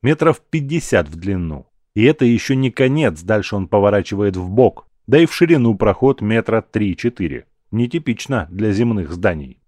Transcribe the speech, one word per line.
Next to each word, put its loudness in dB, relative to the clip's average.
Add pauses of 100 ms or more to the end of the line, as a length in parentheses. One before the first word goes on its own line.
Метров 0
пятьдесят -2
в -16
длину. -6 (280)
И 2
это 4
еще 2
не 0
конец, 0
дальше -2
он -4
поворачивает 0
в -6
бок, 2 (200)
да 4
и 6
в -6
ширину 4
проход 0
метра 0
три-четыре. -4 (240)
Нетипично -4
для -2
земных -2
зданий. -6